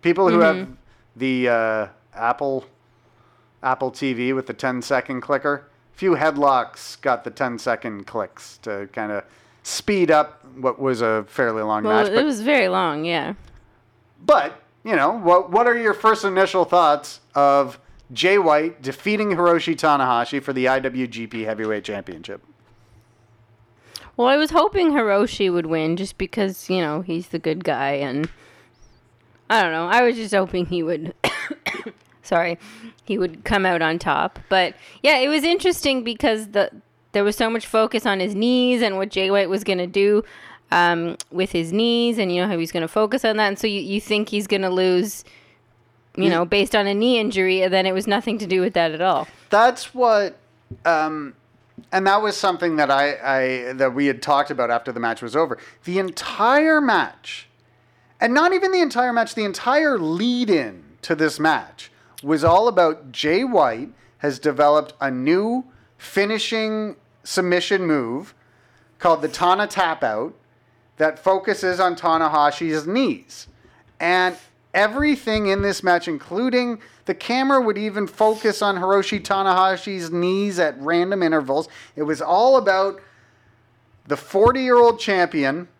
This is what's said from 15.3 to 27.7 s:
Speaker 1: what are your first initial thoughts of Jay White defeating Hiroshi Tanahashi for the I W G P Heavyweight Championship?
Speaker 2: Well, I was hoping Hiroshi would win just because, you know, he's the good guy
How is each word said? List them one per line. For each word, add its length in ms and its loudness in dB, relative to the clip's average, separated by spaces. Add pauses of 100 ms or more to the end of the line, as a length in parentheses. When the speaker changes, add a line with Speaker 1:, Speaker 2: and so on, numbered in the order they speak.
Speaker 1:
what 160 2
are 100 2
your 180 0
first 300 2
initial 400 2
thoughts 560 2 (140)
of 440 2 (340)
Jay 260 2
White 420 2
defeating 500 -4
Hiroshi 460 2
Tanahashi 680 0
for 100 -6
the 160 0
I 100 2
W 280 -4
G 200 -10
P 160 -10
Heavyweight 420 -4
Championship? 580 -12 (1700)
Speaker 2:
Well, 120 2
I 80 4
was 140 0
hoping 420 2
Hiroshi 600 0
would 140 0
win 300 -2
just 200 -8
because, 540 -6
you 100 0
know, 220 -4
he's 260 -6
the 100 -6
good 260 -4
guy 280 -2